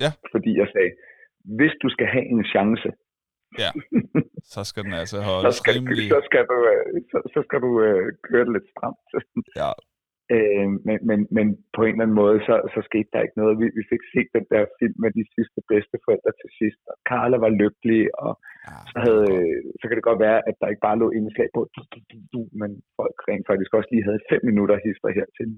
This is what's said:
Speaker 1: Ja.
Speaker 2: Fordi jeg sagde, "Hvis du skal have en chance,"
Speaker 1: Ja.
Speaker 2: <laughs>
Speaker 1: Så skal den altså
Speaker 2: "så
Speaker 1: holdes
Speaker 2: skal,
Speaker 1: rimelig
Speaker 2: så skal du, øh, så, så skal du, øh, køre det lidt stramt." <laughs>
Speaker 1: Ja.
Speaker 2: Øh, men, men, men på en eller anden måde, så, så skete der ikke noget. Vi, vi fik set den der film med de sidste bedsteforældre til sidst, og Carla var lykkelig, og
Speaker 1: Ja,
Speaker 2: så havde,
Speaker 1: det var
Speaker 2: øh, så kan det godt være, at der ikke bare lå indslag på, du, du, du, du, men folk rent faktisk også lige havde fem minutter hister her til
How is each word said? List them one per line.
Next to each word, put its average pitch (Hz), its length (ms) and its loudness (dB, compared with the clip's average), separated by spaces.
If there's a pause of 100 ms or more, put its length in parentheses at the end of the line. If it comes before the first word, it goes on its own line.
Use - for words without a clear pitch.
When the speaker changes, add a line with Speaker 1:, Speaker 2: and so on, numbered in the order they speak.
Speaker 1:
Ja. 151 60 0 (240)
Speaker 2:
Fordi 113 160 0 (100)
jeg 143 140 2
sagde, 92 180 2 (680)
"Hvis 151 240 4
du 135 120 2
skal 110 200 -2
have 127 200 0
en 110 80 2 (120)
chance," 104 340 2 (760)
Speaker 1:
Ja. - 60 -2 (420)
Speaker 2:
<laughs> - 420 -4
Speaker 1:
Så 107 60 -10 (100)
skal 104 160 -10
den 98 160 -8
altså 104 180 -10
Speaker 2:
"så - 80 -6
Speaker 1:
holdes 98 340 0
Speaker 2:
skal, 139 140 2
Speaker 1:
rimelig 123 280 -4 (100)
Speaker 2:
så 143 40 4 (100)
skal 123 220 2
du, 123 60 0 (160)
øh, - 140 2 (260)
så, - 60 -2 (160)
så 151 120 -2
skal 139 200 -4
du, 123 40 0 (160)
øh, 98 180 2 (240)
køre 120 180 2
det 120 100 -2
lidt - 180 -8
stramt." - 320 -10 (280)
<laughs> - 280 -6
Speaker 1:
Ja. 73 80 -2 (640)
Speaker 2:
Øh, 101 320 2 (200)
men, 107 100 0 (100)
men, 104 120 2 (160)
men 107 100 2 (300)
på 107 100 0
en 113 80 2
eller 113 120 0
anden 107 160 2
måde, 104 140 6 (120)
så, 117 60 4 (200)
så 110 140 -2
skete 110 240 -2
der 117 140 0
ikke - 160 -6
noget. 110 200 4
Vi, 117 40 2 (120)
vi 110 140 -4
fik 117 100 -2 (100)
set 123 240 0
den 107 160 -2
der 107 100 4 (180)
film 113 240 -2
med 110 140 2
de 110 60 0 (120)
sidste - 220 -4 (140)
bedsteforældre 107 680 0
til - 100 -20 (100)
sidst, 107 200 -2 (120)
og - 40 -16 (140)
Carla 123 340 0
var 110 80 4 (100)
lykkelig, 113 400 2 (220)
og 113 80 -4 (360)
Speaker 1:
Ja, - 80 -20 (160)
Speaker 2:
så - 120 -8
havde, 110 220 6
Speaker 1:
det 95 100 2
var 90 120 2
Speaker 2:
øh, 64 120 -2 (200)
så - 60 -14
kan 113 120 -2
det 113 120 0
godt 107 180 2
være, 110 100 4 (100)
at 104 120 -2
der 104 120 -2
ikke 104 160 -6
bare 110 140 2
lå 113 40 2 (120)
indslag 107 380 -2
på, 120 40 -2 (140)
du, - 60 -18 (120)
du, - 60 -20 (120)
du, 113 60 -20 (180)
du, 123 60 -6 (200)
men 104 100 -6 (280)
folk - 180 -4 (140)
rent 101 200 -4
faktisk 95 280 -2
også 104 140 -2
lige 113 160 2
havde 107 120 0 (120)
fem 151 180 0
minutter 104 260 4 (100)
hister - 320 -4
her - 80 -2 (100)
til 117 100 -6 (100)